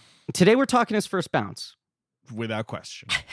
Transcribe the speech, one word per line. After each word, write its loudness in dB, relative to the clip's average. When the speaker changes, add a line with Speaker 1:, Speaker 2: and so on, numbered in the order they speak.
Speaker 1:
Today 6
we're 4
talking 2
his 0
first -4
bounce. -4
Speaker 2:
Without -4
question. -12